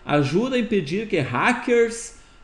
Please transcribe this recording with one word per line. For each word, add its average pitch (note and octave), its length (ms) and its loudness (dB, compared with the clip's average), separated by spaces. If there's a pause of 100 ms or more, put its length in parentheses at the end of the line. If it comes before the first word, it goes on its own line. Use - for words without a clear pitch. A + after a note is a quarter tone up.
ajuda E3 520 0
a B3+ 40 4
impedir G3+ 480 -2
que F#3+ 120 0
hackers A#3 960 0 (280)